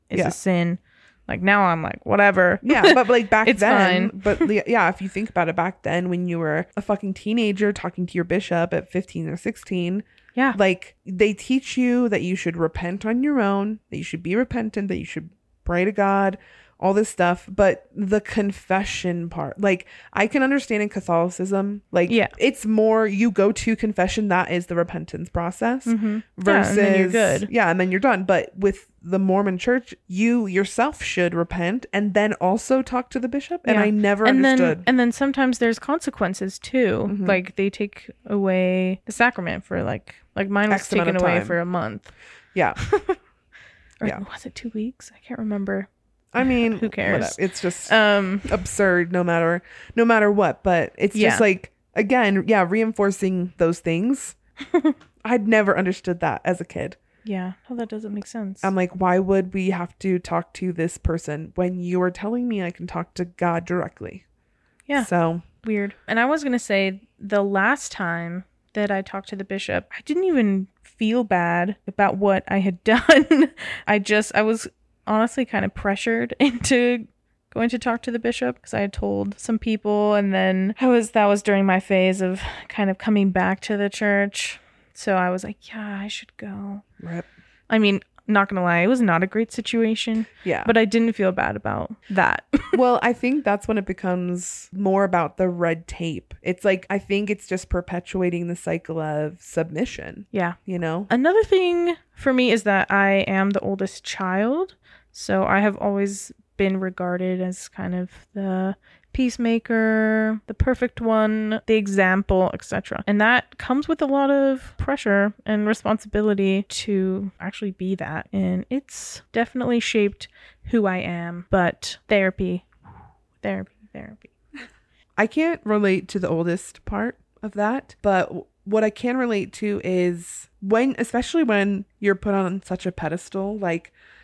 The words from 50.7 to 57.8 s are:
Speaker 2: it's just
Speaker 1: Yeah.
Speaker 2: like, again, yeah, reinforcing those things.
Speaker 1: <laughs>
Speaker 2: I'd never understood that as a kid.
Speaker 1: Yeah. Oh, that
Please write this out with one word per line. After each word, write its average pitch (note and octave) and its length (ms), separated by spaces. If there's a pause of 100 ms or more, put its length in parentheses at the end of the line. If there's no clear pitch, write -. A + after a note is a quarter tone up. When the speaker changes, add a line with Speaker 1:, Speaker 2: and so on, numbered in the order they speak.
Speaker 2:
it's G3+ 180
just G#3+ 260
Speaker 1:
Yeah. A3+ 40
Speaker 2:
like, F#3+ 280 (220)
again, G#3 520
yeah, G3 220
reinforcing F#3+ 880
those E3+ 220
things. F#3+ 560 (220)
Speaker 1:
<laughs> - 680
Speaker 2:
I'd A3 240
never G#3+ 280
understood F3+ 440
that D3+ 240
as F3+ 160
a F3+ 40
kid. F3 320 (280)
Speaker 1:
Yeah. F#3 280 (180)
Oh, B3 60
that A3+ 120